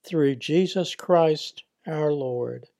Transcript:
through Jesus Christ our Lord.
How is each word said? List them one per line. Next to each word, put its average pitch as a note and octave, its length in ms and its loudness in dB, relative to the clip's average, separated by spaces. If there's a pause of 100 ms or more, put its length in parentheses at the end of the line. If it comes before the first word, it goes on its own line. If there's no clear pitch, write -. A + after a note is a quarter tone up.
through C#3 340 0
Jesus F3 580 0
Christ D#3+ 680 2 (220)
our D3+ 280 -2
Lord. B2 560 -6 (100)